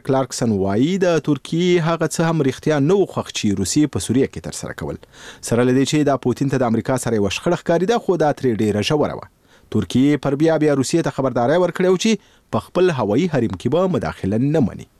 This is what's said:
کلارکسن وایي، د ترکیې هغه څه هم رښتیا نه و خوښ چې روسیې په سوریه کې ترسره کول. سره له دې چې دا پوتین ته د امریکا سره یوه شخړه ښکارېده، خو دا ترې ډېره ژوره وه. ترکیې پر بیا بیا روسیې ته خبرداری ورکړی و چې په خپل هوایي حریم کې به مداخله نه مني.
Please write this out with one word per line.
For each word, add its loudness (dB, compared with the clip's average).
کلارکسن 0
وایي، 2
د 2
ترکیې 0
هغه 0
څه 0
هم 0
رښتیا 0
نه 2
و 2
خوښ -6
چې 0
روسیې 0
په -6
سوریه 2
کې -12
ترسره -12
کول. -8
سره 2
له 2
دې 2
چې 2
دا 0
پوتین -2
ته 0
د 0
امریکا 0
سره 0
یوه 0
شخړه -2
ښکارېده، 0
خو 0
دا 2
ترې 0
ډېره 0
ژوره 0
وه. -18
ترکیې 2
پر 0
بیا 2
بیا 2
روسیې -2
ته -6
خبرداری 2
ورکړی 0
و -2
چې 2
په -6
خپل 2
هوایي 2
حریم 0
کې 0
به 0
مداخله -2
نه 2
مني. -16